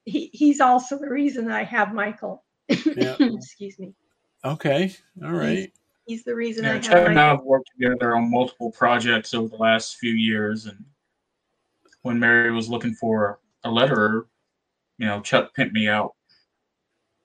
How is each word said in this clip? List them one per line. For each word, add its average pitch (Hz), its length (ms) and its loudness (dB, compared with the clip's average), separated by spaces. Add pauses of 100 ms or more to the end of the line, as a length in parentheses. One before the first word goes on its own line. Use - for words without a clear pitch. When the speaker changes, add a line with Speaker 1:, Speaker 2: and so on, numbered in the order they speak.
Speaker 1:
he, - 280 -6
he's 294 280 2
also 254 380 2
the 285 100 -10
reason 269 380 -2
that 220 100 -4
I 208 80 -4
have 214 300 -2
Michael. 214 500 -8 (240)
<laughs> - 160 0 (120)
Speaker 2:
Yeah. - 240 -2
Speaker 1:
Excuse 208 580 -6
me. 185 160 -16 (500)
Speaker 2:
Okay. 156 480 -2 (320)
All 156 80 -8
right. 151 240 -2
Speaker 1:
He's, - 600 -12
he's - 60 -20
the 240 100 -6
reason 226 300 -6
Speaker 3:
Yeah, 220 80 0
Speaker 1:
I - 20 -2
have 208 80 -6
Speaker 3:
Chuck 214 140 2
and 175 100 6
I - 80 4
Speaker 1:
Michael. 151 220 6
Speaker 3:
have 135 80 -8
worked 131 340 2
together 123 380 0
on 117 140 2
multiple 120 420 -2
projects 120 600 0
over 113 160 -2
the 110 80 -14
last 110 400 0
few 117 160 -4
years, 110 540 -2
and 98 180 -18 (1160)
when 117 160 -2
Mary 117 340 4
was 113 160 -4
looking 117 260 -4
for 110 460 -2 (240)
a - 60 -8
letterer, 113 560 2 (720)
you 113 80 -4
know, 104 140 -4
Chuck 110 340 0
pimped 120 200 -2
me 107 140 0
out. 104 260 -2 (1120)